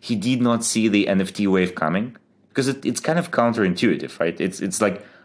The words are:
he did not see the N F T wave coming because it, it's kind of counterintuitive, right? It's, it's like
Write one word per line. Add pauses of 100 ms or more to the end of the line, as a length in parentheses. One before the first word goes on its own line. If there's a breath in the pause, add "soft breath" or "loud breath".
he
did
not
see
the
N
F
T
wave
coming (320)
because
it,
it's
kind
of
counterintuitive,
right?
It's,
it's
like (200 loud breath)